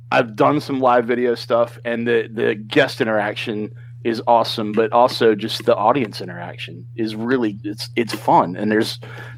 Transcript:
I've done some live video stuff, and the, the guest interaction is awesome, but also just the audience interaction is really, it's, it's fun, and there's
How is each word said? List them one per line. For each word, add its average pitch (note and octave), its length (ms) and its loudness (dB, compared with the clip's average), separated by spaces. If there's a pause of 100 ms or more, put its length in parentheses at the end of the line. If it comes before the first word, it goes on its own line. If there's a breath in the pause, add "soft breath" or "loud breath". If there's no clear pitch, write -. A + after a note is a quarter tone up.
(100)
I've B2 260 2
done C#3+ 240 4
some C#3 200 -4
live B2 240 6
video A#2+ 320 0
stuff, A#2+ 480 0
and A#2 220 -4
the, A#2 260 2
the A#2 240 0
guest B2 440 0
interaction G#2+ 720 -2 (300 loud breath)
is A#2 240 -2
awesome, A2+ 460 2
but G#2+ 200 0
also A#2+ 440 4
just A2 280 -6
the A#2+ 120 4
audience A2 440 0
interaction F2 640 -12 (120)
is A2 180 -4
really, A2+ 480 0
it's, G#2 320 -10
it's A#2 200 -2
fun, A#2 420 2
and G#2 160 -2
there's G#2+ 260 0 (380 loud breath)